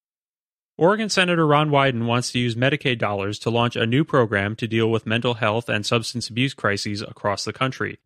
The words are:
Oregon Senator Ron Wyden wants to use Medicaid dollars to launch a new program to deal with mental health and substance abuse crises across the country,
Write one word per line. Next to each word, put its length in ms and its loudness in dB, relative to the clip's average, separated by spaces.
Oregon 300 2
Senator 380 2
Ron 240 4
Wyden 340 2
wants 280 0
to 60 -2
use 160 0
Medicaid 440 0
dollars 400 -2
to 100 -4
launch 280 2
a 100 0
new 180 2
program 520 2
to 120 -4
deal 220 2
with 160 0
mental 260 0
health 380 -2
and 160 -4
substance 420 -2
abuse 240 -2
crises 480 -4
across 440 -4
the 100 -6
country, 520 -6